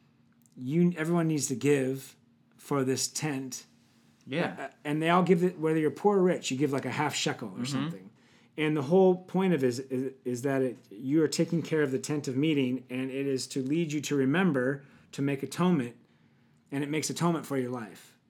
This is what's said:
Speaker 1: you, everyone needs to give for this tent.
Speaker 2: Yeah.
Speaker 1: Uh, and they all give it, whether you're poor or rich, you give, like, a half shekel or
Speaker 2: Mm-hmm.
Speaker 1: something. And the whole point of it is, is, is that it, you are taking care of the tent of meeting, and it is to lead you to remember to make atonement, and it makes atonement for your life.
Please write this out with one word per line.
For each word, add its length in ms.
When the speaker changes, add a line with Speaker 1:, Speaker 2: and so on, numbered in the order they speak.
Speaker 1:
you, 400
everyone 300
needs 200
to 80
give 600
for 260
this 240
tent. 580
Speaker 2:
Yeah. 320
Speaker 1:
Uh, 80
and 180
they 80
all 140
give 200
it, 160
whether 200
you're 120
poor 260
or 60
rich, 280
you 60
give, 140
like, 140
a 60
half 240
shekel 340
or 140
Speaker 2:
Mm-hmm. 20
Speaker 1:
something. 440
And 180
the 80
whole 320
point 380
of 100
it 40
is, 120
is, 320
is 160
that 200
it, 160
you 320
are 60
taking 320
care 200
of 100
the 80
tent 280
of 80
meeting, 540
and 200
it 160
is 220
to 160
lead 300
you 80
to 140
remember 680
to 80
make 220
atonement, 520
and 120
it 60
makes 200
atonement 360
for 120
your 140
life. 460